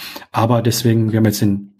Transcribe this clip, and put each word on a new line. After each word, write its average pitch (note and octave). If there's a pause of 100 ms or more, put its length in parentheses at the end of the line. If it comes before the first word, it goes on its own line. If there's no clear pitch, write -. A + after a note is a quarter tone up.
(300)
Aber A#2
deswegen, A2+
wir A2
haben A2
jetzt G2+
den G2+